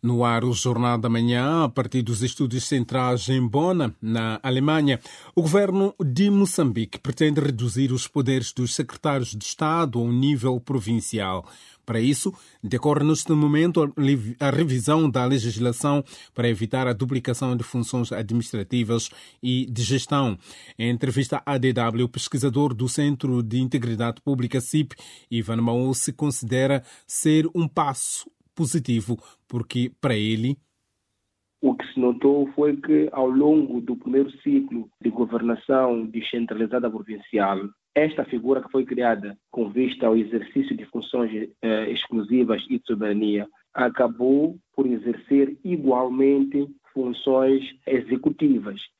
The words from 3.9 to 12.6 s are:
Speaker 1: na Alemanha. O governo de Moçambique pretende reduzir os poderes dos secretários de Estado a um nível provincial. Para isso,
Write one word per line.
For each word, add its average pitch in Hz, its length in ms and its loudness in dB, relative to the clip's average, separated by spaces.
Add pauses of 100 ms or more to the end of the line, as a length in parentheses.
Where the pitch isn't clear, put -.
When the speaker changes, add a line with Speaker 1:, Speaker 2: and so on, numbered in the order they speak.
Speaker 1:
na 113 400 -2
Alemanha. 139 560 2 (360)
O 175 80 2
governo 196 520 2 (100)
de 151 240 2
Moçambique 160 720 2
pretende 151 420 0
reduzir 123 520 0
os 123 160 -4
poderes 131 440 -2
dos 123 220 -2
secretários 135 560 -4
de 104 140 -10
Estado 156 560 -2
a - 20 0
um 117 100 0
nível 131 460 2
provincial. 107 880 -4 (400)
Para 117 140 -2
isso, 139 320 0 (300)